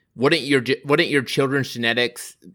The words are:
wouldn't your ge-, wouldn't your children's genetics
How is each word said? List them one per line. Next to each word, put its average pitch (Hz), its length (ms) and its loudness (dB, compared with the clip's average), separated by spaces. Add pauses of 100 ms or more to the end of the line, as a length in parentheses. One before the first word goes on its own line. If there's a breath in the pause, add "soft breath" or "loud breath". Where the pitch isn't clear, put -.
(140)
wouldn't 131 280 2
your 135 180 2
ge-, 120 240 -2
wouldn't 151 240 2
your 139 140 0
children's 135 500 -2
genetics 120 640 -2 (180)